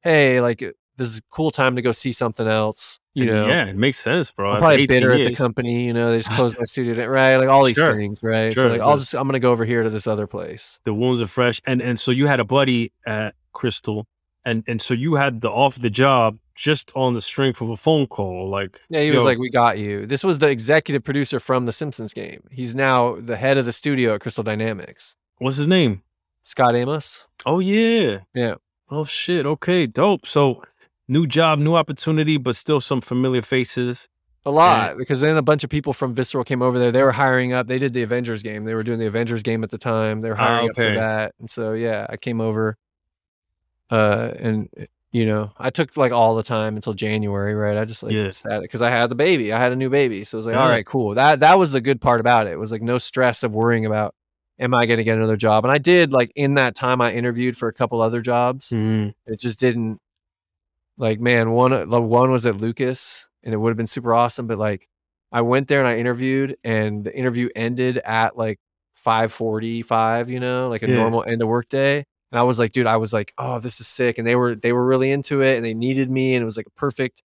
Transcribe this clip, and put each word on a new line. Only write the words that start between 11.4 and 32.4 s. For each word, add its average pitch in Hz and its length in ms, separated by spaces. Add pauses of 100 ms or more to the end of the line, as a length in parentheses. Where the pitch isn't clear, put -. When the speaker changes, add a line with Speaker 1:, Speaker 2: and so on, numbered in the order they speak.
Speaker 2:
And, 127 160
and 120 160
so - 140
you 131 160
had 135 120
a 113 40
buddy 127 480 (120)
at 107 300 (180)
Crystal, 110 540 (380)
and, 113 240
and 117 120
so - 140
you 147 220
had 139 240
the, 113 100
off 127 300
the 120 100
job 120 480 (160)
just - 400
on 131 180
the 117 80
strength 135 400
of 113 80
a 113 80
phone 151 300
call, 95 420
like, 98 400
Speaker 1:
Yeah, 156 140
he 151 80
was 127 140
Speaker 2:
"Yo." - 20
Speaker 1:
like, 123 120
"We 123 120
got 117 260
you." 104 300
This 135 180
was 175 140
the 147 100
executive 139 560
producer 139 340
from 127 280
the 113 60
Simpsons 131 420
game. - 360
He's 127 240
now 127 460
the 117 160
head 135 220
of 123 80
the 120 60
studio 127 420
at 104 80
Crystal 113 220
Dynamics. 110 720 (220)
Speaker 2:
What's 135 200
his 147 80
name? 156 360 (420)
Speaker 1:
Scott 123 300
Amos. 139 520 (180)
Speaker 2:
Oh, 160 140
yeah. 196 640 (120)
Speaker 1:
Yeah. 117 220 (340)
Speaker 2:
Oh, 151 160
shit. 165 400
Okay, 156 420
dope. 170 400
So, 139 360 (460)
new 156 180
job, 156 320
new 151 160
opportunity, 156 640
but 127 180